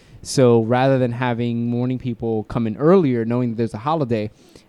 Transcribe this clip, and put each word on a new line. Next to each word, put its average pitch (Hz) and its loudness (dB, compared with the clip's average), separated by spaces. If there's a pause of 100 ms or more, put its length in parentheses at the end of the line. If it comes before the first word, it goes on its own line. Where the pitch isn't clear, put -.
(220)
So 120 4
rather 127 2
than 123 0
having 120 -4
morning 123 -2
people 113 -4
come 117 -4
in 110 -4
earlier, 143 2
knowing 120 -2
that 110 -8
there's 113 -4
a 107 -10
holiday, 120 -2 (380)